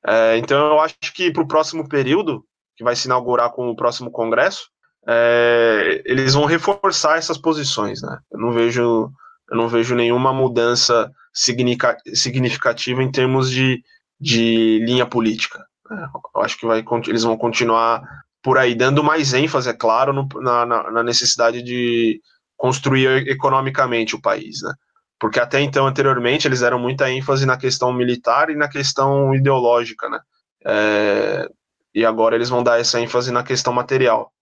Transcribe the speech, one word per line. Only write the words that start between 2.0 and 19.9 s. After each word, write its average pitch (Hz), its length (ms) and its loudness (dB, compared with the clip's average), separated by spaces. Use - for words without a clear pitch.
que - 60 -16
vai 120 140 0
se 127 100 -6
inaugurar 123 440 0
com 123 200 -6
o 113 60 -8
próximo 120 340 -4
congresso, 120 540 -2
é, 117 960 2
eles 131 300 0
vão 147 100 2
reforçar 165 720 0
essas 160 220 -4
posições, 139 640 -4
né? - 160 -10
Eu - 80 -10
não 117 100 -2
vejo, 117 580 0
eu - 80 -6
não 117 120 0
vejo 117 260 0
nenhuma 120 380 2
mudança 120 760 0
significa-, 123 640 0
significativa 123 880 -2
em 131 100 -2
termos 131 380 2
de, 131 320 0
de 113 640 2
linha 123 220 2
política, 113 580 -2
né? 180 200 -12
Eu - 80 0
acho - 160 -4
que - 80 -6
vai 113 160 0
con-, 117 240 -2
eles 110 160 -2
vão 113 160 0
continuar 113 640 0
por 131 160 2
aí, 127 160 2
dando 135 280 2
mais 151 300 0
ênfase, 127 380 0
é - 20 -4
claro, 117 400 2